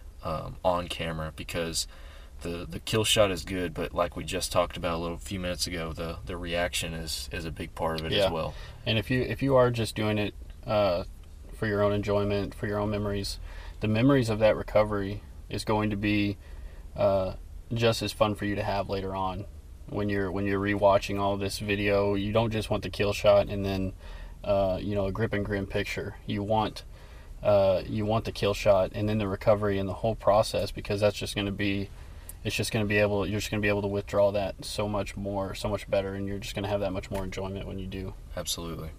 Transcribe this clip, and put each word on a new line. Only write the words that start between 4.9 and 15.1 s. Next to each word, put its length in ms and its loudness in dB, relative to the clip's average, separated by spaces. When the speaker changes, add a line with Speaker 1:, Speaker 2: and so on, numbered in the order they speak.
Speaker 1:
a 60 -2
little 160 -4
few 220 -8
minutes 260 -4
ago, 280 -6
the, 320 -6
the 120 -6
reaction 560 -2
is, 380 -6
is 140 -6
a 60 -6
big 220 -8
part 260 -2
of 60 -6
it 60 -2
Speaker 2:
Yeah. 140 4
Speaker 1:
as 60 4
well. 220 -2
Speaker 2:
And 140 2
if 100 -6
you, 120 2
if 200 -2
you 140 4
are 160 8
just 240 -2
doing 240 0
it, 140 -2
uh, 380 2
for 120 -4
your 140 2
own 120 4
enjoyment, 600 0
for 140 -6
your 120 0
own 100 0
memories, 500 -2
the 80 -2
memories 420 6
of 100 0
that 180 8
recovery 640 2